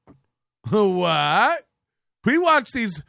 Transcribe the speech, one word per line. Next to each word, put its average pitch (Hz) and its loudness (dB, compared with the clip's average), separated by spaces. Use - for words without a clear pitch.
<laughs> - -20
What? 180 0
We 262 2
watch 311 0
these. 208 -6